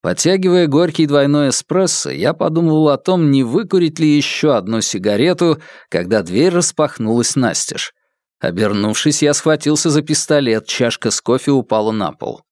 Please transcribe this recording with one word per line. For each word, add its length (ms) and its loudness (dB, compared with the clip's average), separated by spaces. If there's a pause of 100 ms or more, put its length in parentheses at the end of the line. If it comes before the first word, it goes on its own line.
Потягивая 640 2
горький 400 2
двойной 420 2
эспрессо, 600 -2
я 240 -2
подумывал 540 2
о 100 2
том, 340 0
не 120 4
выкурить 560 0
ли 160 2
ещё 380 0
одну 260 -2
сигарету, 840 0 (280)
когда 340 0
дверь 300 0
распахнулась 840 -2
настежь. 580 -2 (460)
Обернувшись, 840 -2
я 100 2
схватился 560 0
за 140 2
пистолет, 640 0
чашка 440 -2
с 80 -4
кофе 320 0
упала 400 0
на 220 -4
пол. 380 -10